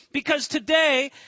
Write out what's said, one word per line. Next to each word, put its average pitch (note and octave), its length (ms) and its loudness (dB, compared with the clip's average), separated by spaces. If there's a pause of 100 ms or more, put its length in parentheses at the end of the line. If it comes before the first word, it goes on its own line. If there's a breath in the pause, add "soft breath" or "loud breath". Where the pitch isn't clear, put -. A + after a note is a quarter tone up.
(120)
because C#4+ 360 -2
today, C#4+ 640 0 (160 loud breath)